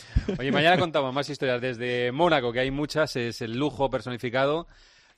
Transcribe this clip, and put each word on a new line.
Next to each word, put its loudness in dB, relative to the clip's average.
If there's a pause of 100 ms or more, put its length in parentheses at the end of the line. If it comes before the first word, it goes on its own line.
(400)
Oye, -2
mañana 4
contamos 0
más -2
historias 0
desde -2
Mónaco, 2
que -2
hay 0
muchas, -2
es -4
el -4
lujo 0
personificado -2 (500)